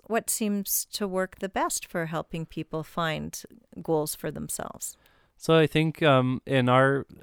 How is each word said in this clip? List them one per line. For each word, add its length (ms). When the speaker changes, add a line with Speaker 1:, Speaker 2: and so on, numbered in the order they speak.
Speaker 1:
what 240
seems 600
to 140
work 320
the 120
best 360
for 200
helping 400
people 360
find 580
goals 320
for 160
themselves? 640
Speaker 2:
So 180
I 120
think, 360
um, 440
in 240
our, 340